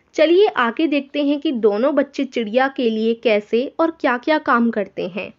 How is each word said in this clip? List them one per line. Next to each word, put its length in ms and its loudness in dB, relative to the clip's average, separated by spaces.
चलिए 340 4
आगे 400 0
देखते 360 -2
हैं 160 0
कि 120 -2
दोनों 440 0
बच्चे 280 -2
चिड़िया 440 -2
के 220 -2
लिए 240 -2
कैसे 640 -2
और 120 0
क्या-क्या 460 -2
काम 340 0
करते 360 -6
हैं। 320 -12